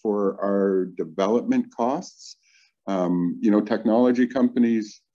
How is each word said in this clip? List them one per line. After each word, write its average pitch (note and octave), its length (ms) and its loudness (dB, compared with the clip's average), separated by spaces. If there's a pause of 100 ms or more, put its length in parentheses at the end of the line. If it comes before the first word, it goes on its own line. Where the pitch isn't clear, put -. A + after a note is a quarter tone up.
for G2+ 420 -2
our G2 440 0 (100)
development G#2+ 760 -2
costs. C3+ 600 -6 (520)
Um, F2+ 520 -2
you A2 120 2
know, G#2 100 4
technology A#2 640 2
companies, A#2+ 760 0 (140)